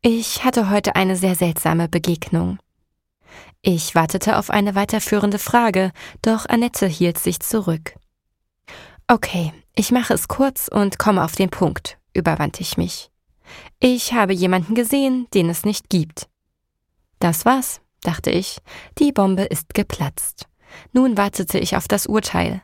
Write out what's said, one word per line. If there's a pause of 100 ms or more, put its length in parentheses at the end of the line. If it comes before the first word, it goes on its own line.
„Ich
hatte
heute
eine
sehr
seltsame
Begegnung.“ (1040)
Ich
wartete
auf
eine
weiterführende
Frage, (300)
doch
Annette
hielt
sich
zurück. (1120)
„Okay, (200)
ich
mache
es
kurz
und
komme
auf
den
Punkt“, (160)
überwand
ich
mich. (720)
„Ich
habe
jemanden
gesehen,
den
es
nicht
gibt.“ (920)
„Das
war's“, (220)
dachte
ich. (420)
„Die
Bombe
ist
geplatzt.“ (440)
Nun
wartete
ich
auf
das
Urteil.